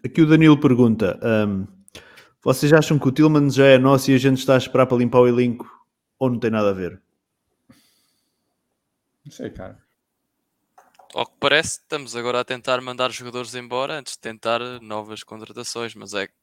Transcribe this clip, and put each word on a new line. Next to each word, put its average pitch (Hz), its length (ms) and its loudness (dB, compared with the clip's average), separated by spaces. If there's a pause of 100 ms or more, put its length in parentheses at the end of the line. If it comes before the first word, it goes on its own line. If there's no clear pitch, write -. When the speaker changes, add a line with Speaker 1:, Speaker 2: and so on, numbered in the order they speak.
Speaker 1:
aqui - 180 -2
o 156 60 6
Danilo 156 320 6
pergunta, 117 640 2
ahm, 107 420 -2 (800)
vocês 143 300 2
acham 156 260 2
que - 80 -2
o 131 40 2
Tillman 151 380 2
já 135 180 4
é 135 100 8
nosso 135 340 2
e 135 40 6
a - 20 4
gente 131 220 2
está 131 160 2
a - 20 2
esperar 127 280 0
para 127 120 -2
limpar 123 220 2
o 123 80 6
elenco 120 420 -2 (500)
ou 131 100 -2
não 120 100 -4
tem 113 120 -2
nada 107 200 0
a - 20 -4
ver? 92 280 -10 (2250)
Speaker 2:
Não 147 80 -20
sei, - 200 -14
cara. 98 260 -20 (1400)
Speaker 3:
Ao 117 120 -6
que - 140 -20
parece, 143 400 -2
estamos 131 360 -12
agora 120 260 -4
a - 20 -8
tentar 127 380 -6
mandar 127 300 -6
jogadores 120 440 -14
embora 127 440 -8
antes 127 140 -16
de - 60 -20
tentar 113 400 -6 (220)
novas 107 420 -12
contratações, 110 720 -14
mas 104 180 -18
é 98 140 -6 (160)